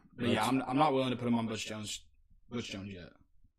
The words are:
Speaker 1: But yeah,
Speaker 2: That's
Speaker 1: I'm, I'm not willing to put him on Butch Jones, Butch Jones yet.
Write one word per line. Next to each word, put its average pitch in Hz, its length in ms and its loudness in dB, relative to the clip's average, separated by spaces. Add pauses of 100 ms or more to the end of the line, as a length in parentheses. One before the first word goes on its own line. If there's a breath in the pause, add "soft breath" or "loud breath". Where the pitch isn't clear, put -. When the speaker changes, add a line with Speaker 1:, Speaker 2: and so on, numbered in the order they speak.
(160)
Speaker 1:
But 120 140 -2
yeah, 117 60 6
Speaker 2:
That's 107 120 4
Speaker 1:
I'm, 131 200 2
I'm 131 100 0
not 151 160 6
willing 131 180 2
to 117 60 -2
put 120 100 -2
him 117 80 4
on 117 120 0
Butch 110 180 -4
Jones, 107 360 -8 (480)
Butch 120 200 -6
Jones 101 240 -8
yet. 87 160 -14 (500)